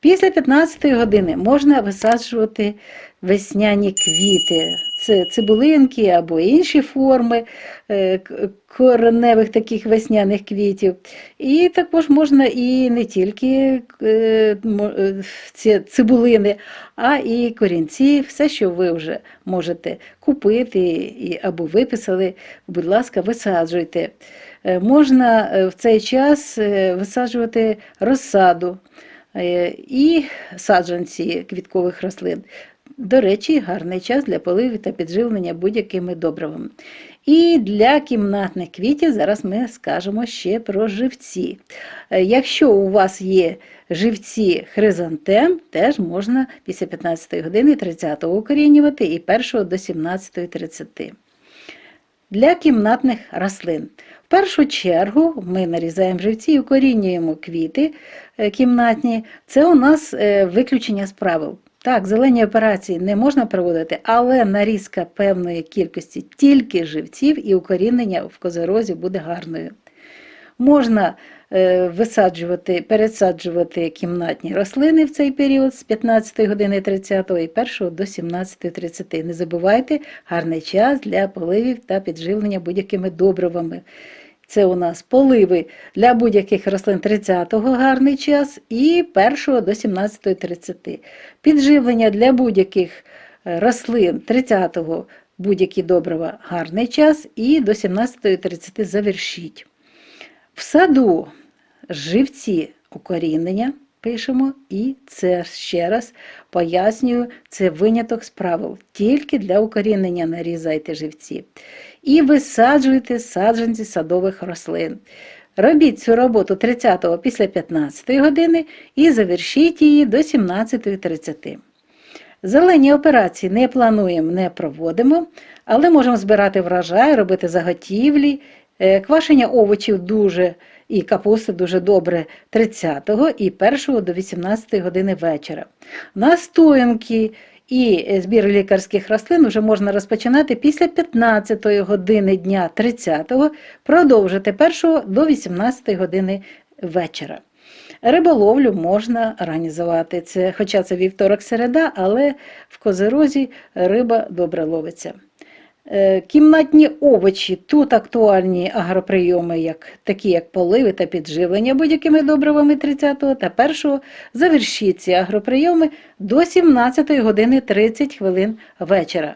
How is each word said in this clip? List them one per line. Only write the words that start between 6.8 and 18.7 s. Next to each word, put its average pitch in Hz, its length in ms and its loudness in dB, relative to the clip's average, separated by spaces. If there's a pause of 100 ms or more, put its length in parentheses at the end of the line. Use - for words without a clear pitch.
форми, 247 640 0 (440)
е, 190 300 0
к-, 196 300 -8 (280)
кореневих 233 720 4
таких 220 380 -4
весняних 208 580 0
квітів. 196 500 -2 (440)
І 311 300 2
також 330 400 0
можна 277 360 4
і 254 460 0
не 240 140 0
тільки, 254 760 -2 (200)
е, 220 600 2
мо-, 208 360 -2
е, 196 160 0 (400)
ці 214 260 2
цибулини, 226 760 2 (400)
а 254 200 0
і 240 340 -2
корінці, 226 680 0
все, 285 280 -2
що 208 220 -2